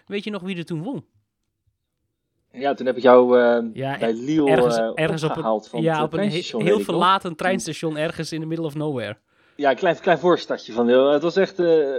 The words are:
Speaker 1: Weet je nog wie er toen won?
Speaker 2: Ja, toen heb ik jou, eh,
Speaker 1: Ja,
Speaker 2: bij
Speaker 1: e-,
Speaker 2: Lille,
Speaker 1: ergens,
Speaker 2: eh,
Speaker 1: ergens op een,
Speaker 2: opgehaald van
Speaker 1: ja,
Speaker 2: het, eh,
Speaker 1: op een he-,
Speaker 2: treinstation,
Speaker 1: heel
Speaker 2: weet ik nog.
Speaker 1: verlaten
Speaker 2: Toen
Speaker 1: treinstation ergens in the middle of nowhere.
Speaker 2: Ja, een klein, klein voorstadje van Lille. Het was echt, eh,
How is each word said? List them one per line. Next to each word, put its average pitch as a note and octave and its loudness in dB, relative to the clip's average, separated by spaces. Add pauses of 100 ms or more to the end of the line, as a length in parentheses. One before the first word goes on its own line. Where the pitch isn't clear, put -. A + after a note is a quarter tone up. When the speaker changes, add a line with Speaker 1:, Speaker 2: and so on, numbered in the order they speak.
Speaker 1:
Weet G3+ -8
je G#3+ -8
nog G3 -10
wie F#3 -8
er E3+ -10
toen D#3+ -8
won? A3 -10 (1500)
Speaker 2:
Ja, C#3 -2
toen B2 -8
heb B2+ -2
ik B2 -10
jou, B2 8
eh, A#2+ 2
Speaker 1:
Ja, C3+ -8
Speaker 2:
bij A2+ -2
Speaker 1:
e-, - 0
Speaker 2:
Lille, C#3 0
Speaker 1:
ergens, B2 2
Speaker 2:
eh, A2+ -2
Speaker 1:
ergens D#3+ -2
op D#3 -2
een, D3 -6
Speaker 2:
opgehaald A2+ -4
van - -6
Speaker 1:
ja, D#3+ 2
Speaker 2:
het, D#3 -2
eh, D#3 -2
Speaker 1:
op D#3 -6
een E3 -4
he-, G3+ -2
Speaker 2:
treinstation, G#3 -6
Speaker 1:
heel F3 2
Speaker 2:
weet G#3 2
ik G3+ -6
nog. E3+ -4
Speaker 1:
verlaten F#3+ 2
Speaker 2:
Toen D#3+ -12
Speaker 1:
treinstation D#3+ -4
ergens D#3+ -6
in D#3+ -8
the D#3+ -8
middle D#3+ -6
of C#3+ -8
nowhere. C3+ -6 (400)
Speaker 2:
Ja, C#3 2
een D3 2
klein, E3+ 0
klein E3+ 2
voorstadje D3+ -2
van A#2+ 0
Lille. C3 6
Het D3 2
was E3+ -2
echt, F#3+ 0
eh, E3 2 (120)